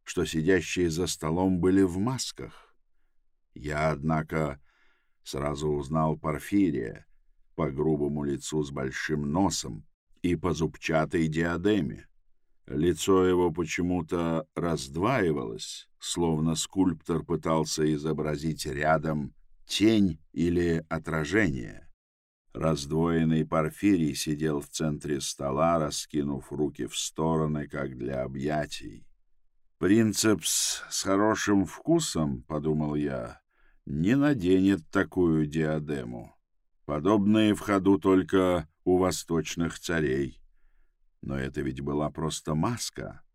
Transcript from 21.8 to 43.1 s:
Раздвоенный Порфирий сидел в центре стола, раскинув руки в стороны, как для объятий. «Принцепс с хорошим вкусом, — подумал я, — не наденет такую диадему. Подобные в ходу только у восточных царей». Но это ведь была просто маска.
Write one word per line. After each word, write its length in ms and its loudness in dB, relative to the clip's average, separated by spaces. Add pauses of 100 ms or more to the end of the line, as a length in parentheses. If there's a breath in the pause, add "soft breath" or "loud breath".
Раздвоенный 920 0
Порфирий 680 0
сидел 460 -2
в 60 -12
центре 540 -4
стола, 580 -2
раскинув 760 -4
руки 320 -4
в 120 -10
стороны, 720 -2
как 300 -8
для 260 -4
объятий. 840 -6 (720)
«Принцепс 1120 2
с 140 -6
хорошим 600 2
вкусом, — 840 -2
подумал 480 0
я, — 460 -4 (440)
не 300 2
наденет 760 4
такую 540 2
диадему. 880 -4 (500)
Подобные 680 4
в 80 -2
ходу 360 4
только 720 2 (140)
у 140 4
восточных 800 -2
царей». 640 -2 (800)
Но 160 -6
это 240 -6
ведь 200 -6
была 280 -2
просто 460 -4
маска. 640 -4 (140)